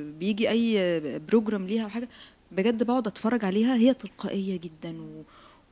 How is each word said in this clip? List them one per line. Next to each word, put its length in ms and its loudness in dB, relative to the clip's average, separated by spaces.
بيجي 300 0
أي 500 2
بروجرام 480 0
ليها 160 -2
أو 60 -8
حاجة، 200 -8
بجد 320 0
بقعد 240 0
أتفرج 380 -2
عليها، 300 2
هي 180 6
تلقائية 680 -6
جدا 420 -12
و-، 220 -14